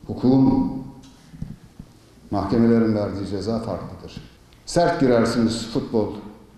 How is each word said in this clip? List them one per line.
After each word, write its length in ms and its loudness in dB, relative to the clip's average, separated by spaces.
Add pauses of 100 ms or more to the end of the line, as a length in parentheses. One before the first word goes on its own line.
Hukukun, 640 2 (1600)
mahkemelerin 640 2
verdiği 320 -4
ceza 320 -4
farklıdır. 640 -10 (440)
Sert 340 0
girersiniz 640 2
futbol 400 -2 (500)